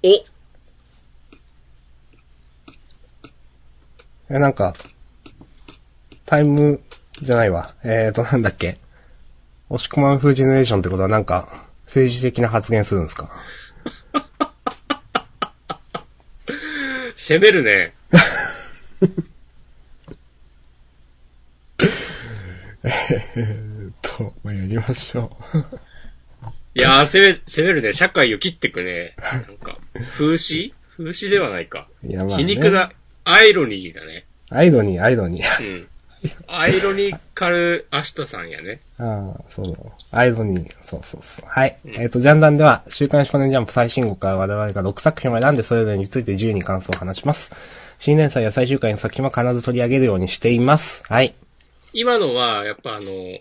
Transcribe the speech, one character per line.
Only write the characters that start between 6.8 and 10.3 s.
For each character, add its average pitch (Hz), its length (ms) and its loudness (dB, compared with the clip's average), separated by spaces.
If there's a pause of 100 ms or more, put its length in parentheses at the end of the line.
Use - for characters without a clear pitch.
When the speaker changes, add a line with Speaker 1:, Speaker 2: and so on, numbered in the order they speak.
Speaker 2:
じ 131 100 -2
ゃ 120 40 4
な 113 100 4
い 98 40 2
わ。 85 320 -6
え 110 280 0
ー - 20 -8
と、 120 100 -2
な 127 140 0
ん 117 60 2
だ 101 80 2
っ - 40 -18
け。 - 240 -6 (920)
押 120 120 -6
し - 60 -10
込 - 120 -2
ま 139 140 4
ん 135 40 0
風 139 160 4